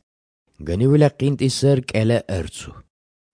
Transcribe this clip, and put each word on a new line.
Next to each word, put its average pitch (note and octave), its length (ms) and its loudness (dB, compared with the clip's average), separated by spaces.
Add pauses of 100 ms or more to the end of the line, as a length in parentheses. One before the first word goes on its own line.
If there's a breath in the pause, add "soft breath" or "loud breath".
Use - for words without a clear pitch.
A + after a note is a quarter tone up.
(600)
գնի F2 280 -2
վլա D3 220 4
կինտ C#3 340 -4
իսեր C3 400 2
կելը A2 340 0 (100)
էրցու։ - 440 -8 (640)